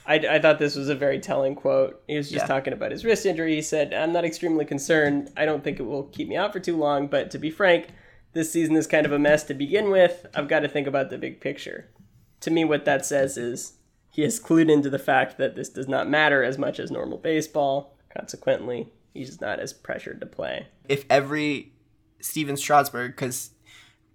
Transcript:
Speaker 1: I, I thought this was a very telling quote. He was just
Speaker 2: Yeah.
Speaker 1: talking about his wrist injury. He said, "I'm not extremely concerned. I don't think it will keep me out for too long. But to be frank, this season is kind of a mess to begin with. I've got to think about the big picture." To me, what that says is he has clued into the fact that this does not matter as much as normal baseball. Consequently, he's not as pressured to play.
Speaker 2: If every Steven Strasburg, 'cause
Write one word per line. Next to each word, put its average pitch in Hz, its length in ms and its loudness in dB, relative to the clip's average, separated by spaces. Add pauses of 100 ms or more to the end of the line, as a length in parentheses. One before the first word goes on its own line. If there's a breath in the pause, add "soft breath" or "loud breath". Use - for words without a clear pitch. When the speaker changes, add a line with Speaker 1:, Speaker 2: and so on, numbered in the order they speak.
Speaker 1:
I, 151 100 4
I 151 240 2
thought 151 200 6
this 147 160 0
was 139 140 -4
a 147 60 0
very 135 240 0
telling 135 360 -2
quote. 135 520 0
He 147 80 -4
was 147 140 -4
just 143 140 -2
Speaker 2:
Yeah. 143 40 -2
Speaker 1:
talking 135 240 -2
about - 200 -6
his - 120 -8
wrist 226 220 2
injury. 160 300 0
He 151 60 -2
said, 151 320 -2
"I'm 156 200 0
not 170 120 2
extremely 165 380 0
concerned. 143 720 2
I 151 100 0
don't 151 180 0
think 143 160 -6
it 139 40 -6
will 127 200 -6
keep - 260 -8
me 120 80 -4
out 202 160 -2
for 190 60 -6
too 175 180 -2
long. 147 300 0
But 143 240 -2
to 139 80 -10
be 151 100 -4
frank, 170 380 2 (460 soft breath)
this 160 180 -2
season 160 240 2
is 156 100 4
kind 151 200 4
of 143 60 0
a 143 80 0
mess 147 260 4
to - 80 -8
begin 170 360 0
with. 180 460 4
I've 147 120 -4
got 156 120 2
to 147 100 0
think 143 180 -2
about 139 220 -2
the 127 80 -10
big 131 240 -10
picture." - 480 -10 (520)
To 160 100 -2
me, 165 120 4
what 151 220 0
that 139 180 2
says 135 320 0
is 120 380 -8 (380)
he 151 100 -2
has 135 180 0
clued 160 320 4
into 139 200 4
the 139 80 -4
fact 135 400 0
that 131 160 -2
this - 140 -10
does 127 180 -8
not 131 200 -2
matter 147 360 4
as 135 160 -2
much 135 200 -4
as 120 120 -8
normal 131 260 -6
baseball. 151 800 -2 (180)
Consequently, - 760 -4 (260)
he's 135 260 -12
not 101 180 -4
as - 140 -8
pressured - 480 -10
to - 60 -12
play. - 400 -8 (200)
Speaker 2:
If 139 220 -2
every 143 640 0 (480)
Steven 143 340 -4
Strasburg, 135 640 2
'cause 123 320 -6 (640 soft breath)